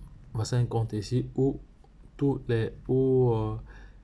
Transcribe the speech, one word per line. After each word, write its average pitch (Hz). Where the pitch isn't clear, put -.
voici 110
un 120
compte 113
ici 117
où 135
tous 135
les, 113
où, 131
euh, 110